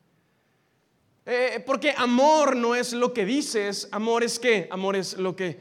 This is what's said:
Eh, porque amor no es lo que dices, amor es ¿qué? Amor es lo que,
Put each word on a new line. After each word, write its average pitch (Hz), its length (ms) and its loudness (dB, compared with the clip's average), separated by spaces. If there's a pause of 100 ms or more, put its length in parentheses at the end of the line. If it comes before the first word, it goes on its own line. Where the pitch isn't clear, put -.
(1300)
Eh, 247 400 0
porque 269 320 0
amor 269 580 4
no 240 200 0
es 240 180 -2
lo 247 200 0
que 214 120 0
dices, 208 680 -2
amor 226 320 0
es 233 160 -2
¿qué? 208 320 0
Amor 190 240 -2
es 180 220 -4
lo 185 180 -4
que, 185 260 -6